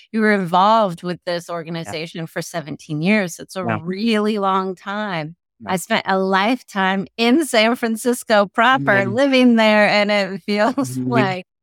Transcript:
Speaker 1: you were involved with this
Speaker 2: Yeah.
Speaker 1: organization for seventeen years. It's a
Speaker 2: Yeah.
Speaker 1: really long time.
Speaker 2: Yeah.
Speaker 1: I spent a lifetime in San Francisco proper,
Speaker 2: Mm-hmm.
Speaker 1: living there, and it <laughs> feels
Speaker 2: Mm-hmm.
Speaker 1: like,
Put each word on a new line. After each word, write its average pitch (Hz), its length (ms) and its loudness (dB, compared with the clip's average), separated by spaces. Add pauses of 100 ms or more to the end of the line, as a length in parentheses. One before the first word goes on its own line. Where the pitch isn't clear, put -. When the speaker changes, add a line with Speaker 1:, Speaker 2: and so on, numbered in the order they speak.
(120)
Speaker 1:
you 220 80 -2
were 214 140 4
involved 190 720 2
with 175 220 -6
this 175 220 -4
Speaker 2:
Yeah. 170 80 -8
Speaker 1:
organization 165 720 -8
for - 140 -8
seventeen 151 600 -10
years. 190 380 -2
It's - 160 -18
a 185 120 -6
Speaker 2:
Yeah. 110 140 -2
Speaker 1:
really 208 580 -2
long 190 360 -2
time. 190 600 -8 (240)
Speaker 2:
Yeah. 220 140 -10
Speaker 1:
I - 40 0
spent - 300 -4
a 190 120 0
lifetime 190 880 0 (100)
in 240 280 2
San 233 300 2
Francisco 226 720 0
proper, 233 360 2 (200)
Speaker 2:
Mm-hmm. 196 100 -2
Speaker 1:
living 254 420 4
there, 214 320 4
and 202 240 2
it 196 300 -2
<laughs> - 40 -20
feels 208 300 0
Speaker 2:
Mm-hmm. 247 360 -4
Speaker 1:
like, 190 340 0 (180)